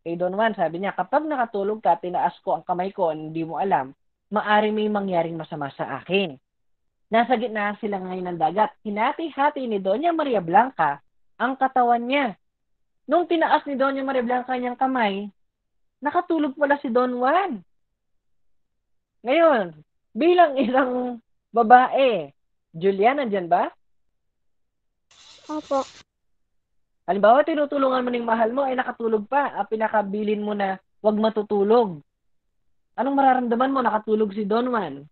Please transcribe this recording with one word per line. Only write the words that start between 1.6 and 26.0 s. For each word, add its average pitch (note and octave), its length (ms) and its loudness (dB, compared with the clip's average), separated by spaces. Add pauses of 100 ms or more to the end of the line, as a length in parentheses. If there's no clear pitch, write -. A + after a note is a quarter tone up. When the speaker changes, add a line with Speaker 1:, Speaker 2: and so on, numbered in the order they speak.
Speaker 1:
ka, E3+ 160 2
tinaas F3 400 -4
ko F3 160 -2
ang D#3+ 80 -8
kamay F3+ 240 -4
ko, F#3 240 -2
hindi D#3 320 -6
mo D#3+ 160 -8
alam, D#3 320 -2 (400)
maari G#3 400 2
may G#3+ 160 -2
mangyaring F3+ 480 -2
masama D#3 400 -10
sa C3 240 -8
akin." F3 400 -4 (680)
Nasa A#3 320 0
gitna G#3+ 400 -4
sila G3 240 -6
ngayon F3+ 320 -6
ng - 0 -
dagat. F#3+ 320 0 (160)
Hinati-hati C4+ 800 -2
ni A3 160 -4
Doña A3+ 320 0
Maria C#4 320 0
Blanca E3+ 560 2 (400)
ang B3+ 160 -2
katawan A#3+ 480 2
niya. B3+ 320 -2 (720)
Nung E4 160 2
tinaas D#4 400 2
ni C#4 160 -4
Doña C4+ 240 -2
Maria C4 160 -2
Blanca B3 320 -2
niyang B3 240 -4
kamay, A3+ 480 0 (800)
nakatulog D#4+ 480 0
pala C#4 320 2
si B3+ 80 -2
Don B3 240 2
Juan. C4+ 480 0 (1600)
Ngayon, B3+ 480 2 (400)
bilang E4 480 4
isang B3 640 -2 (240)
babae, A3+ 800 4 (480)
Julia, G3 400 2
nandyan G#3 320 -4
ba? G#3 240 2 (1800)
Speaker 2:
Opo. D4+ 400 -4 (1200)